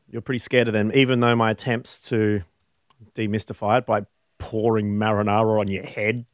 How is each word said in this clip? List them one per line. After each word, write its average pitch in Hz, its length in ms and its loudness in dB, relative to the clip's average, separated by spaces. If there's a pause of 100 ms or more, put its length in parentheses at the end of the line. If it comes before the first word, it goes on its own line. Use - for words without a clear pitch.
(120)
you're 117 100 -10
pretty 127 180 -6
scared 120 280 2
of 107 60 -2
them, 107 200 2
even 131 280 4
though 120 140 4
my 113 160 2
attempts - 580 -6
to 107 340 0 (720)
demystify 107 600 -2
it 123 80 0
by 104 160 0 (360)
pouring 107 600 0
marinara 107 640 2
on 98 80 -2
your 92 160 -6
head, 117 480 -4